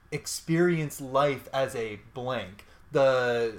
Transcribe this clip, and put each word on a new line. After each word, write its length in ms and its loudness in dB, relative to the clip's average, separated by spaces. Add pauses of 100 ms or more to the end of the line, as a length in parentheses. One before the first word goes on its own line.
(120)
experience 880 0
life 520 0
as 220 -2
a 240 -6 (140)
blank. 520 -8 (260)
The, 680 2